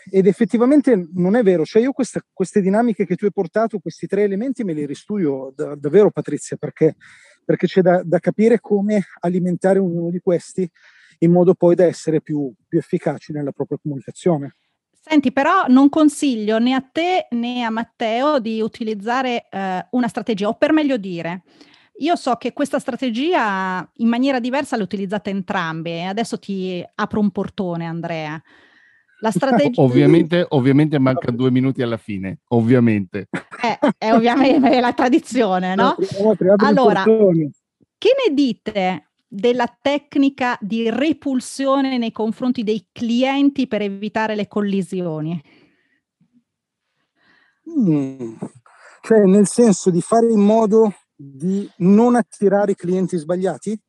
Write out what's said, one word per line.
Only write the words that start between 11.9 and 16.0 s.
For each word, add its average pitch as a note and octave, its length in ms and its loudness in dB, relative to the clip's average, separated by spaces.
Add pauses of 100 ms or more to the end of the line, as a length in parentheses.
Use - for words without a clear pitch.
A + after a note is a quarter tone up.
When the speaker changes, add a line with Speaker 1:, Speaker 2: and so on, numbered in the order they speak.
Speaker 1:
più, C#3+ 320 -6 (140)
più E3 100 -4
efficaci D#3 560 -4
nella D3 180 -6
propria C#3 300 -8
comunicazione. C#3+ 720 -6 (500)
Speaker 2:
Senti, D4+ 280 0
però E4+ 340 2
non C4 220 6
consiglio B3 680 0